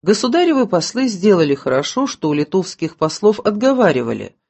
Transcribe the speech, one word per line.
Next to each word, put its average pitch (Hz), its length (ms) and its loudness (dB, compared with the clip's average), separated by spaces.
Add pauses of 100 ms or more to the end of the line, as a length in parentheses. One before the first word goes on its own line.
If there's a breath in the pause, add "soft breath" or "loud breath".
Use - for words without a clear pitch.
Государевы 262 640 2
послы 226 420 -2
сделали 175 460 2
хорошо, 139 520 -2
что - 240 -4
у - 20 0
литовских 151 640 -4
послов 208 440 -2
отговаривали, 202 920 0 (160)